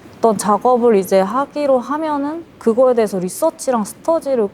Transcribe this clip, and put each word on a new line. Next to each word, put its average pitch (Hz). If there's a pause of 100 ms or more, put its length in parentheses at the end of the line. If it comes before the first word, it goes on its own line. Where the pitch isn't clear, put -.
(200)
어떤 220
작업을 226
이제 190
하기로 269
하면은 294 (160)
그거에 247
대해서 208
리서치랑 226
스터디를 277